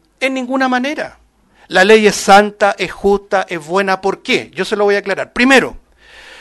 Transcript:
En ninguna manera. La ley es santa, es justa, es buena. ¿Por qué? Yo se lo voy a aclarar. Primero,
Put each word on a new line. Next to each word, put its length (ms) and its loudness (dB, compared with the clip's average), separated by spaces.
En 140 -4
ninguna 340 -4
manera. 520 -6
La 160 2
ley 220 4
es 100 2
santa, 600 2
es 160 -8
justa, 560 -2
es 160 -10
buena. 380 -2
¿Por 200 -4
qué? 320 -4
Yo 120 -6
se 100 -4
lo 80 0
voy 120 0
a 20 -2
aclarar. 340 -6
Primero, 460 2